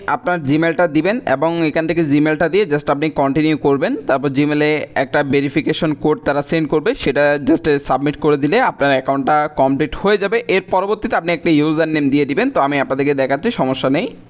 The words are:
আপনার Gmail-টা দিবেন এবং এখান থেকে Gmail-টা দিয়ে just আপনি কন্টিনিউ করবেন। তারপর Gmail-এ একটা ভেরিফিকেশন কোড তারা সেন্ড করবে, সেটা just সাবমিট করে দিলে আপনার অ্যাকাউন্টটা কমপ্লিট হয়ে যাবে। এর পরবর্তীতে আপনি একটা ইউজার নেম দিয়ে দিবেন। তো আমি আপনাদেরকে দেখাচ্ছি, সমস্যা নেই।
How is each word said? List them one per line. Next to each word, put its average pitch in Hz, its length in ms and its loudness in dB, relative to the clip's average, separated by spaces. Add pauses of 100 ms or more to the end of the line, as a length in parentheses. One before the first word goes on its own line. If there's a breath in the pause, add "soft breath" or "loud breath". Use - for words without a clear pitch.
আপনার 175 320 -2
Gmail-টা 160 480 2
দিবেন 160 380 0
এবং 160 400 0
এখান 160 220 0
থেকে 170 160 0
Gmail-টা 151 460 2
দিয়ে 196 160 2
just 147 260 -2
আপনি 147 180 -2
কন্টিনিউ 147 480 0
করবেন। 151 380 0
তারপর 139 340 -2
Gmail-এ 147 560 0 (100)
একটা 143 280 0
ভেরিফিকেশন 143 680 0
কোড 143 320 0
তারা 143 160 0
সেন্ড 160 280 -2
করবে, 156 260 0
সেটা 147 500 0
just 151 340 2
সাবমিট 143 400 -2
করে 147 180 2
দিলে 143 240 0
আপনার 151 300 0
অ্যাকাউন্টটা 139 640 0
কমপ্লিট 139 400 0
হয়ে 208 220 0
যাবে। 196 300 -2
এর 185 140 2
পরবর্তীতে 196 540 -2
আপনি 175 160 -2
একটা 170 180 -2
ইউজার 156 380 2
নেম 151 220 0
দিয়ে 143 160 2
দিবেন। 180 240 0
তো 180 120 0
আমি 143 180 0
আপনাদেরকে 139 340 0
দেখাচ্ছি, 139 380 0
সমস্যা 131 380 -2
নেই। 165 180 0 (220)